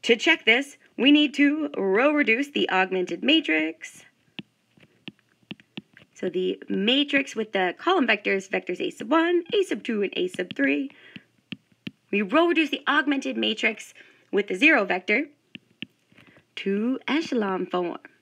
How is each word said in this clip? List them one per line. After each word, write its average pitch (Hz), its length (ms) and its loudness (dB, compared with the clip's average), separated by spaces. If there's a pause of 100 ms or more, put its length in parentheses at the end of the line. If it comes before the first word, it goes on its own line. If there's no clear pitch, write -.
To 233 140 4
check 320 280 2
this, 247 320 2 (220)
we 254 120 6
need 294 240 6
to 285 440 2
row 202 340 2
reduce 277 380 0
the - 180 -2
augmented 185 560 -2
matrix. - 800 -2 (2000)
So - 160 -8
the 185 400 -4
matrix 269 680 0
with 214 180 -6
the 180 260 0
column 339 280 2
vectors, 196 440 -2
vectors 185 300 -4
A - 100 -4
sub 220 200 -10
one, 339 340 2 (100)
A 403 80 2
sub 285 200 -4
two, 214 200 -2
and 190 120 -2
A 180 140 -2
sub - 260 -8
three. 277 360 0 (1200)
We 202 100 0
row 269 280 2
reduce 320 200 0
the - 180 -6
augmented 277 520 -2
matrix 220 560 -4 (360)
with 202 180 -2
the 190 80 -4
zero 254 280 4
vector 208 440 -2 (1300)
to 214 420 -2 (100)
echelon 214 560 -2
form 180 320 -4 (260)